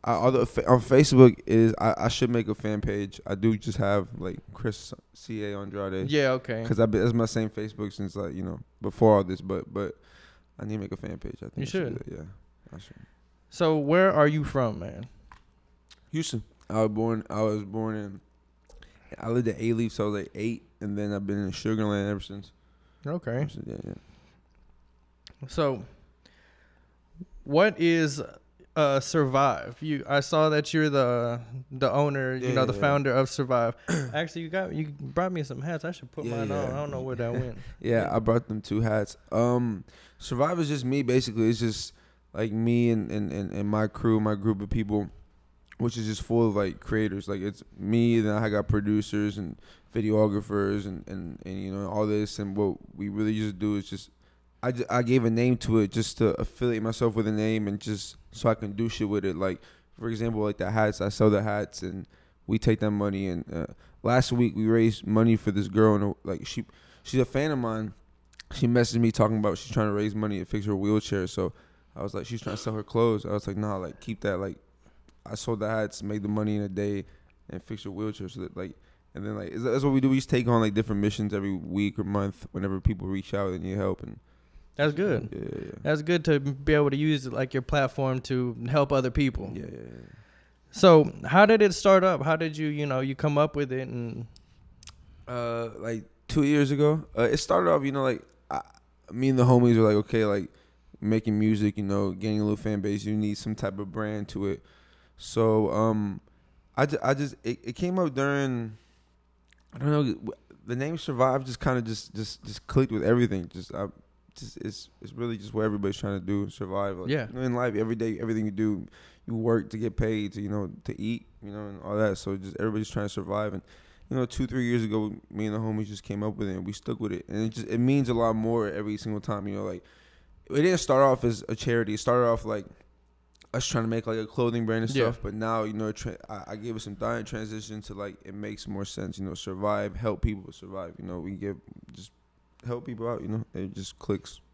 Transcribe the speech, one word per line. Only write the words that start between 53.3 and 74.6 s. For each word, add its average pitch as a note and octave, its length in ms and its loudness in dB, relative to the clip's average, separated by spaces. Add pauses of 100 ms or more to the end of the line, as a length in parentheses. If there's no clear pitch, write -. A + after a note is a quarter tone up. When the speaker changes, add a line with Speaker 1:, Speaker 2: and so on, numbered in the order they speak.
Speaker 1:
just G#2+ 240 -4
do G#2 160 0
is G2+ 120 -6
just, - 220 -12 (540)
I, B2+ 80 0
ju-, B2 180 -4
I B2 140 2
gave A#2+ 220 4
a A#2 40 4
name A#2 280 2
to A2+ 220 2
it G2+ 120 2
just - 280 -2
to A2 100 6 (120)
affiliate A#2+ 400 -2
myself A2+ 320 0
with G#2+ 140 0
a A2 40 0
name G#2+ 360 0
and G2+ 120 -4
just - 360 -8 (160)
so - 180 0
I A2 60 2
can G#2 160 -8
do A2+ 180 -2
shit G#2+ 200 -2
with G2+ 160 0
it. F2+ 100 -2
Like, F#2+ 260 -2 (380)
for A2+ 100 -6
example, A2+ 320 -2
like, G#2+ 160 -2
the F#2+ 140 -2
hats, G#2+ 300 2
I G2+ 80 0
sell G#2+ 200 6
the G#2 140 4
hats G#2 400 -4
and F#2 240 -8 (400)
we A2 100 0
take A2 220 2
that G#2+ 100 0
money. G2+ 380 -2
And, E2+ 160 -4 (100)
uh, E2 200 -6 (280)
last B2 300 4
week A#2+ 240 4
we A2 100 0
raised A2+ 400 4
money A2 300 6
for G#2+ 160 0
this G2+ 160 0
girl, G#2+ 280 8
and, G2+ 280 0
like, - 240 -6
she, - 180 -8 (380)
she's - 160 0
a B2 60 6
fan D3 260 0
of C3+ 80 0
mine. A2 340 -4 (600)
She - 120 0
messaged A#2 340 4
me A2+ 120 6
talking A2 260 4
about G#2 200 0
she's - 140 -12
trying G#2+ 160 0
to G2+ 60 0
raise G#2 220 0
money G#2+ 240 -2
to F2 60 -6
fix G#2 200 -6
her G#2 100 0
wheelchair. G2+ 520 0
So F#2 260 -4 (420)
I - 60 -10
was G2+ 140 -8
like, G2 100 -6
"She's A#2 160 -10
trying G#2 140 -8
to G#2 60 -10
sell A2 120 -6
her G#2+ 100 -6
clothes." A2+ 420 0
I G#2 80 -4
was G#2 120 -4
like, G2+ 120 -6
"Nah, G#2+ 180 -4
like, F2+ 240 -10
keep A2+ 220 -10
that." G2 160 -2
Like, F#2+ 200 -6 (680)